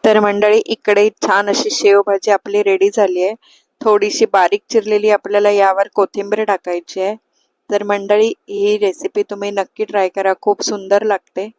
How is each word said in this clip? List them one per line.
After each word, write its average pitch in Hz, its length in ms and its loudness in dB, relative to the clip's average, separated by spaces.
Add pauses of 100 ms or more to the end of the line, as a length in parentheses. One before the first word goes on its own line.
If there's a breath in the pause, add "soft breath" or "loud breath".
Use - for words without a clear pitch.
तर 214 140 6
मंडळी, 208 380 2
इकडे 208 520 0 (160)
छान 202 240 0
अशी 214 200 -4
शेवभाजी 202 640 2
आपली 202 320 0
रेडी 196 300 2
झाली 185 300 0
आहे. 208 120 -2 (460 soft breath)
थोडीशी 214 440 0
बारीक 196 440 0
चिरलेली 214 400 0
आपल्याला 208 400 0
यावर 196 460 2
कोथिंबीर 202 480 -2
टाकायची 180 580 -6
आहे. 202 140 -4 (560)
तर 208 120 -2
मंडळी, 202 440 0
ही 202 500 -2
रेसिपी 202 460 -2
तुम्ही 202 280 -8
नक्की 202 340 -6
ट्राय 196 240 0
करा, 190 320 -2
खूप 202 200 0
सुंदर 196 400 -2
लागते. 208 580 -4